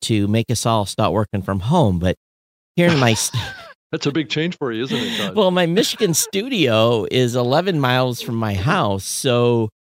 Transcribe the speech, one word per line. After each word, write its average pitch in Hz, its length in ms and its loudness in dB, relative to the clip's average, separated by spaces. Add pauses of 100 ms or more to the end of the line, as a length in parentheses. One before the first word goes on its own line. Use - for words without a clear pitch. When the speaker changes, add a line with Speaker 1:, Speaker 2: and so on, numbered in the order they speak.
Speaker 1:
to 104 260 0
make 113 240 0
us - 140 -2
all 113 200 2
start 98 260 -2
working 104 300 -2
from 98 200 -4
home. 113 360 2
But 87 200 0 (580)
here 175 160 4
in 151 80 2
my 117 160 4
st- - 340 -4
Speaker 2:
<laughs> - 40 -12 (380)
That's 156 160 -6
a 139 40 0
big 147 180 -2
change 165 280 -4
for 123 160 -4
you, 113 100 -4
isn't 214 140 -4
it, - 200 -6
Todd? - 200 -6
Speaker 1:
Well, 185 140 4
my 180 160 2
Michigan 190 480 0
studio 120 960 0
is 123 240 2
eleven 147 460 0
miles 127 420 0
from 117 140 -6
my 110 180 -2
house. 104 520 0
So, 120 640 0 (220)